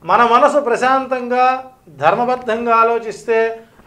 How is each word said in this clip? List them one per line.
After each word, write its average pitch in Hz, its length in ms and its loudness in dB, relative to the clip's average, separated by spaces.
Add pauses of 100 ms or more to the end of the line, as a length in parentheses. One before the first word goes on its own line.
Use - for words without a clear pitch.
మన 202 220 2
మనసు 254 340 4
ప్రశాంతంగా 254 1120 -2 (240)
ధర్మబద్ధంగా 233 800 0
ఆలోచిస్తే 226 840 -2 (260)